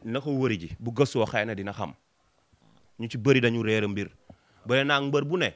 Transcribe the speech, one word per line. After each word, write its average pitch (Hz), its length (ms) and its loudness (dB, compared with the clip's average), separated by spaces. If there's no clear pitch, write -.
Na 117 160 -2
ko 151 160 -6
wëri 123 240 2
ji, 82 80 -12
bu 117 140 -6
gëstoo 127 320 2
xëy 107 200 -2
na 110 100 -6
dina 98 180 -8
xam. 98 200 -8
Ñu 113 100 -6
ci 135 80 -8
bëri 131 240 4
dañu 117 220 2
réer 107 240 2
mbir. 101 220 -4
Bëri 131 200 2
naa 143 160 4
mbër 143 240 0
bu 156 120 -2
ne, 147 180 0